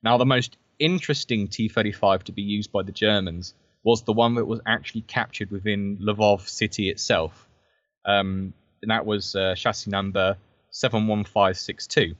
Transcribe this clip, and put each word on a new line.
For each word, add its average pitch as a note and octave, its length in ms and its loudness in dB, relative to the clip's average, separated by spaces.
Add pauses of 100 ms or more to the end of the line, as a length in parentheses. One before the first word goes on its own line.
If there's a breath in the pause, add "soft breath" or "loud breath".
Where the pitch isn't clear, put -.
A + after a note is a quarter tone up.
Now, A#2 140 4
the B2+ 100 6
most B2+ 300 2 (220)
interesting D3 680 0
T A2 200 -4
thirty-five G2+ 560 2
to - 80 -12
be G2+ 100 -8
used G#2 280 -4
by G2 120 -2
the F#2+ 100 -8
Germans F#2+ 640 -2 (300)
was A2+ 200 4
the A2+ 80 0
one A#2 240 4
that A#2 80 0
was A2+ 220 -4
actually A2+ 360 -4
captured - 480 -6
within G2+ 480 -4
Lvov G2+ 500 2
city G#2 400 -2
itself. - 600 -2 (560)
Um, F#2+ 480 0 (280)
and A2 100 -6
that G#2 160 0
was, G#2 280 -4
uh, F#2+ 220 0
chassis - 340 -2
number G2 460 0 (340)
seven A2 380 0
one G#2 160 0
five F#2+ 340 2
six - 280 -10
two. F2 340 0